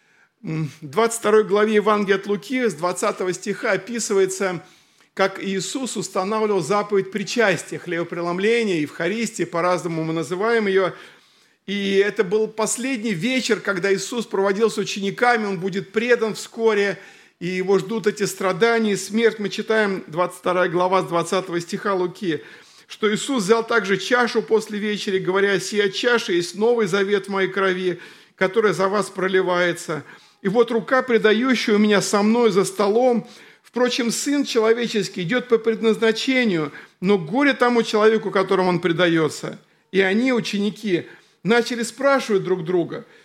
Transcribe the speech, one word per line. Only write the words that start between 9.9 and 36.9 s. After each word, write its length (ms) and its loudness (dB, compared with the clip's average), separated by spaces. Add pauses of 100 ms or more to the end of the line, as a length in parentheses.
мы 120 -4
называем 520 -2
её. 280 2 (720)
И 280 -2
это 300 2
был 240 0
последний 640 -4
вечер, 480 -2
когда 340 0
Иисус 320 -6
проводил 420 0
с 100 -4
учениками, 640 0
Он 160 -4
будет 320 -6
предан 420 0
вскоре, 640 0 (400)
и 80 -8
Его 320 2
ждут 300 -2
эти 160 -2
страдания 680 0
и 40 0
смерть. 420 0
Мы 100 -4
читаем, 600 0
двадцать 320 -4
вторая 280 0
глава 340 2
с 40 -4
двадцатого 540 -2
стиха 340 -4
Луки, 480 -4 (460)
что 260 -2
Иисус 300 -2
взял 200 2
также 320 0
чашу 460 0
после 380 0
вечери, 400 -2
говоря: 400 2
«Сия 280 0
чаша 440 0
есть 240 -2
новый 320 2
завет 380 0
в 40 -10
моей 180 0
крови, 520 -2 (340)
которая 380 2
за 160 0
вас 200 0
проливается. 960 -2 (360)
И 80 0
вот 240 2
рука, 300 2
предающая, 720 2
у 20 4
меня 240 4
со 200 0
мной 280 4
за 140 2
столом. 640 2 (340)
Впрочем, 480 -2
Сын 340 0
Человеческий 800 0
идёт 240 -2
по 120 2
предназначению, 1120 0 (280)